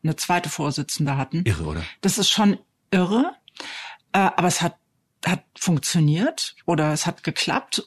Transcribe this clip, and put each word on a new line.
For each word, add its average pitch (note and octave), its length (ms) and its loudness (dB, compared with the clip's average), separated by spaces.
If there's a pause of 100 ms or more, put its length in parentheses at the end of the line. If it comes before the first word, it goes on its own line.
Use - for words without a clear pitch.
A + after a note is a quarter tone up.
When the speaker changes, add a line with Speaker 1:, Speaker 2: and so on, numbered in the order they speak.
Speaker 1:
eine D#3+ 140 0
zweite - 320 0
Vorsitzende C#3+ 680 -2
hatten. D3+ 300 -2
Speaker 2:
Irre, E2 180 0
oder? D#2 200 -4 (180)
Speaker 1:
Das F#3+ 160 0
ist G3 120 0
schon G3+ 280 4 (340)
irre, G#3 400 2 (800)
äh, F#3+ 80 2
aber F3+ 300 2
es - 120 -2
hat, E3+ 140 -2 (500)
hat F3 200 -2 (120)
funktioniert E3 1000 0 (100)
oder D#3 260 2
es D3+ 140 -2
hat - 180 -6
geklappt - 640 -2